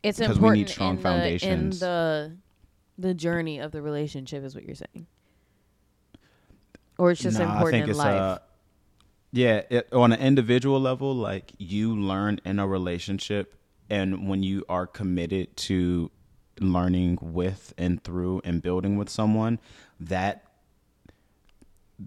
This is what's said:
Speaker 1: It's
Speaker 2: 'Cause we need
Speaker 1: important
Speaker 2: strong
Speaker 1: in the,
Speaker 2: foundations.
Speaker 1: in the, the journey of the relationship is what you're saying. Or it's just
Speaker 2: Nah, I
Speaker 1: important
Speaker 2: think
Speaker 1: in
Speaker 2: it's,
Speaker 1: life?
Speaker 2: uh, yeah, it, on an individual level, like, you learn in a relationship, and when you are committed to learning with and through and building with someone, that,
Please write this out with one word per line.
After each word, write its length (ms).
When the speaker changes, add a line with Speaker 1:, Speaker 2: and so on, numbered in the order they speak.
Speaker 1:
It's 160
Speaker 2:
'Cause 200
we 120
need 100
Speaker 1:
important 100
Speaker 2:
strong 260
Speaker 1:
in 60
the, 0
Speaker 2:
foundations. 720
Speaker 1:
in 40
the, 580
the 160
journey 440
of 140
the 80
relationship 640
is 100
what 100
you're 100
saying. 320
Or 140
it's 100
just 160
Speaker 2:
Nah, 60
I 80
Speaker 1:
important 200
Speaker 2:
think 120
Speaker 1:
in 60
Speaker 2:
it's, 80
Speaker 1:
life? 220
Speaker 2:
uh, 180
yeah, 380
it, 220
on 200
an 80
individual 580
level, 360
like, 440
you 400
learn 460
in 140
a 100
relationship, 880
and 380
when 140
you 260
are 180
committed 720
to 540
learning 600
with 580
and 260
through 400
and 180
building 360
with 100
someone, 500
that, 460